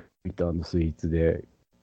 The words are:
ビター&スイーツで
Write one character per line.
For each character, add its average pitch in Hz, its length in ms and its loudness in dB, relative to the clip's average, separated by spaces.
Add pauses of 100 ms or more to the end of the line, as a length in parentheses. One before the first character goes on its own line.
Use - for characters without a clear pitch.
(240)
ビ 92 80 -6
タ 87 140 -2
ー& 85 180 -2
ス 87 180 0
イ 80 60 2
ー 76 80 -4
ツ 82 160 -4
で 82 360 2 (360)